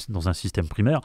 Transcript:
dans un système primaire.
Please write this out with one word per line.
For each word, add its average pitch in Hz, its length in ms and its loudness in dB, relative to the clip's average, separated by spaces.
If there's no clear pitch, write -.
dans 90 200 -2
un 90 40 2
système 87 360 -2
primaire. 127 360 2